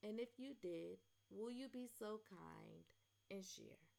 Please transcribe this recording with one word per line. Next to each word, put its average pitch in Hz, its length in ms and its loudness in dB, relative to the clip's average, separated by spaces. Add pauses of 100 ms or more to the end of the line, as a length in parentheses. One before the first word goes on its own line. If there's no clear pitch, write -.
And 214 200 4
if 247 180 2
you 269 220 0
did, 175 420 2 (260)
will 214 220 0
you 254 160 2
be 247 220 0 (100)
so 214 300 2
kind 165 560 -6 (440)
and 196 160 0
share? - 420 -8 (120)